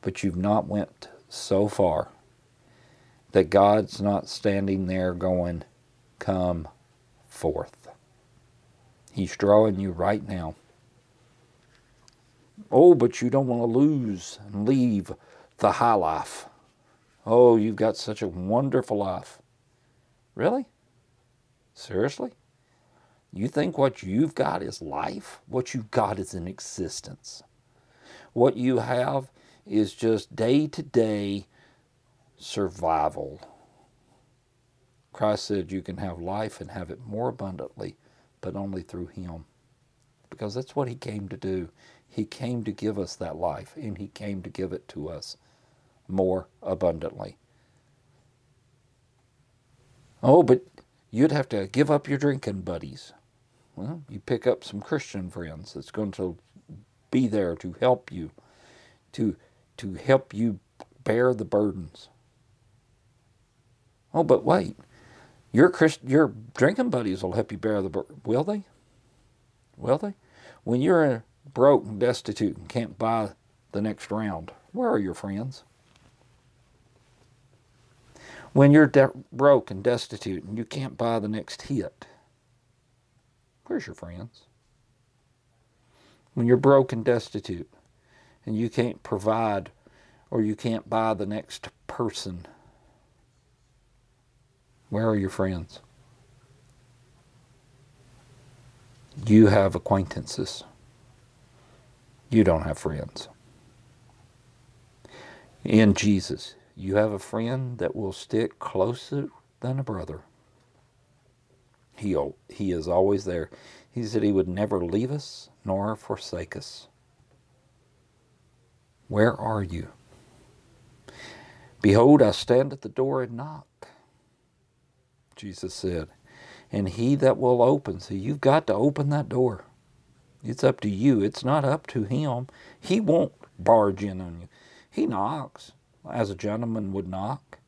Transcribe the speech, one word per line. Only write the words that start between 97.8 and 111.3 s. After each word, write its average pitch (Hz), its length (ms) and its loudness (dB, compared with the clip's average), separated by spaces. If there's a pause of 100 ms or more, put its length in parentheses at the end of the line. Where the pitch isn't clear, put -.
You 107 220 10
have 98 260 4
acquaintances. - 880 -4 (1700)
You 113 140 6
don't 82 180 4
have 78 160 -6
friends. - 500 -8 (2250)
In 107 300 6
Jesus, 98 600 -2 (220)
you 95 200 -4
have 107 160 2
a 101 80 -8
friend 123 580 -6
that 87 160 -4
will 98 180 -6
stick - 460 -4
closer 120 720 -4 (300)
than 131 180 -4
a 135 60 -6
brother. 85 380 -8 (1700)